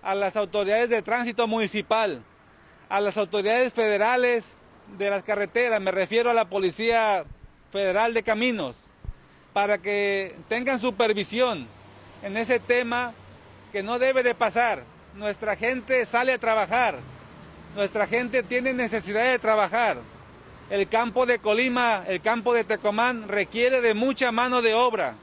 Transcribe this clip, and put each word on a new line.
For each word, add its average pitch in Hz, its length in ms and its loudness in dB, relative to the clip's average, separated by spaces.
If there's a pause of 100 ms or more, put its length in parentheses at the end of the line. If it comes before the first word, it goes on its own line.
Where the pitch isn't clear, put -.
a 196 100 -2
las 196 220 -2
autoridades 208 540 0
de 226 120 2
tránsito 233 460 0
municipal, 214 760 -2 (680)
a 196 120 0
las 202 160 0
autoridades 214 560 0
federales 233 840 0 (400)
de 202 120 -2
las 202 140 -2
carreteras, 214 560 0
me 190 120 0
refiero 214 400 0
a - 20 2
la 220 160 2
Policía 202 760 0 (460)
Federal 202 440 0
de 220 80 0
Caminos, 214 640 -2 (680)
para 202 240 2
que 196 580 -2 (120)
tengan 247 320 -2
supervisión 214 880 0 (560)
en 202 140 -6
ese 233 220 2
tema 240 540 0 (580)
que 196 120 -4
no 233 160 -2
debe 262 240 4
de 240 100 2
pasar. 220 500 2 (300)
Nuestra 208 420 -4
gente 247 500 0
sale 247 280 2
a 247 60 -2
trabajar, 220 580 0 (800)
nuestra 202 320 0
gente 240 340 0
tiene 247 320 -2
necesidad 220 520 -2
de 254 120 4
trabajar. 214 600 0 (720)
El 196 180 0
campo 240 380 0
de 240 100 2
Colima, 233 720 0
el 185 140 -4
campo 233 340 0
de 226 80 2
Tecomán 214 640 0
requiere 226 540 0
de 233 120 4
mucha 247 380 0
mano 247 320 2
de 226 100 4
obra, 220 500 0